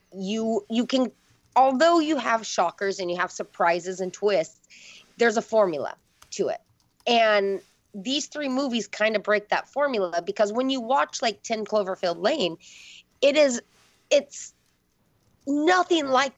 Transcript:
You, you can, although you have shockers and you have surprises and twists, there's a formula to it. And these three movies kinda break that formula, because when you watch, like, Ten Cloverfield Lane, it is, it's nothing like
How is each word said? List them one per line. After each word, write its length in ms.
You, 540
you 180
can, 240
although 440
you 180
have 280
shockers 540
and 120
you 60
have 140
surprises 680
and 120
twists, 560
there's 200
a 60
formula 520
to 160
it. 140
And 560
these 320
three 240
movies 380
kinda 320
break 300
that 200
formula, 540
because 280
when 200
you 100
watch, 400
like, 220
Ten 220
Cloverfield 540
Lane, 380
it 160
is, 240
it's 460
nothing 600
like 300